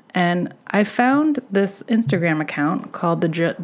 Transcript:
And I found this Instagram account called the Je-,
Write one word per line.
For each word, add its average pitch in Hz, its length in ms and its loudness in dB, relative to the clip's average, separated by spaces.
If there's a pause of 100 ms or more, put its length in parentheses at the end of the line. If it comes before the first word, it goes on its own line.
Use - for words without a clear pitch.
(140)
And 175 400 0 (140)
I 202 160 2
found 269 560 2 (100)
this 196 340 -2
Instagram 175 580 2
account - 500 -2
called 170 300 -2
the 170 60 2
Je-, 165 360 -2